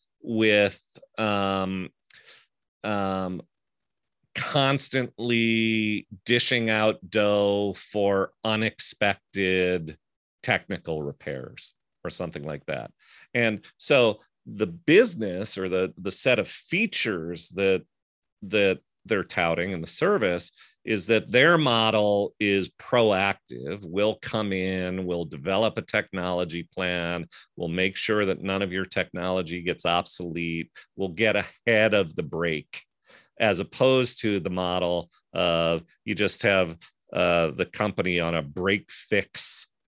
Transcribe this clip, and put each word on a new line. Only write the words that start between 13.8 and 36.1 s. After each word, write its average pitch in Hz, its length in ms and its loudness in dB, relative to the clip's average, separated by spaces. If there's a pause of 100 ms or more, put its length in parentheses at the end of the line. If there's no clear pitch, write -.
the 104 220 -2
business 113 920 2
or 95 120 -4
the, 92 280 0
the 92 140 -6
set 123 280 2
of 92 100 -4
features 92 1000 -4
that, 95 340 0 (600)
that 98 360 2 (260)
they're 98 180 0
touting 85 480 0
in 85 100 -6
the 82 60 -8
service 117 640 -2 (340)
is 101 220 -2
that 107 240 2
their 151 260 6
model 110 800 2
is 98 300 2
proactive. 98 1120 0
We'll 98 320 0
come 104 380 -4
in, 92 520 -2
we'll 87 200 -2
develop 95 520 -2
a 113 40 -6
technology 90 920 -4
plan, 87 540 -4 (280)
we'll 85 120 -6
make 92 280 -2
sure 107 300 0
that 92 160 -2
none 98 200 -2
of 92 100 -4
your 92 140 -4
technology 90 760 -4
gets 85 240 -4
obsolete, 85 840 -2 (240)
we'll 95 140 -4
get 104 260 0
ahead 107 580 2
of 92 220 0
the 87 80 -4
break, 80 580 -4 (580)
as 101 200 2
opposed 131 640 2
to 101 180 0
the 90 120 -6
model 90 580 -2 (240)
of 85 500 2 (220)
you 98 100 -2